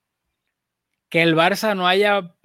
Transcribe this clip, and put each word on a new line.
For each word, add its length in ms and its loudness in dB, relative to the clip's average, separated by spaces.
que 120 0
el 140 2
Barça 400 0
no 120 -2
haya, 580 0